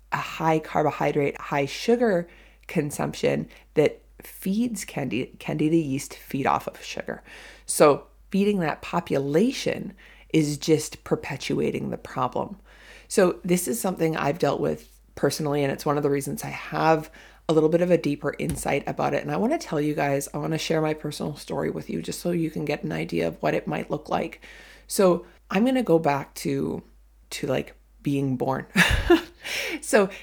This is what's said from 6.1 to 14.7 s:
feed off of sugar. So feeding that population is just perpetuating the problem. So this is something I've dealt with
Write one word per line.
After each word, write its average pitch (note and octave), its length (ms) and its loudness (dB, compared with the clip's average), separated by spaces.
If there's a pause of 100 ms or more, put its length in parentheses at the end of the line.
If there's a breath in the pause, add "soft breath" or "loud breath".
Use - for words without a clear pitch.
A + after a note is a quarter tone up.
feed C3+ 320 -4
off C#2+ 200 2
of - 160 -12
sugar. - 400 -8 (440 loud breath)
So D3 400 6 (240)
feeding G3+ 300 2
that D3+ 220 -2
population E3+ 1080 0 (380 loud breath)
is D3 280 2
just - 460 0
perpetuating C#3+ 880 -4
the A#2+ 80 -6
problem. - 580 -4 (520 loud breath)
So F#3 360 4
this F3+ 240 0
is A3+ 120 -2
something E3 360 0
I've D3+ 240 -2
dealt D3 200 2
with D3+ 280 -2 (260)